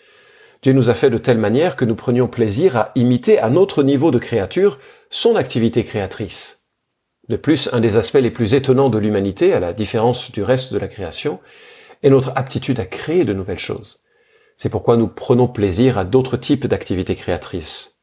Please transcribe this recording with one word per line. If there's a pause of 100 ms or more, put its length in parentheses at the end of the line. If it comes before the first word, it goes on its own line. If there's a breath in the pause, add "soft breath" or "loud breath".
(640 soft breath)
Dieu
nous
a
fait
de
telle
manière
que
nous
prenions
plaisir
à
imiter
à
notre
niveau
de
créature (320 soft breath)
son
activité
créatrice. (640)
De
plus,
un
des
aspects
les
plus
étonnants
de
l'humanité,
à
la
différence
du
reste
de
la
création, (640 loud breath)
est
notre
aptitude
à
créer
de
nouvelles
choses. (540)
C'est
pourquoi
nous
prenons
plaisir
à
d'autres
types
d'activités
créatrices. (100)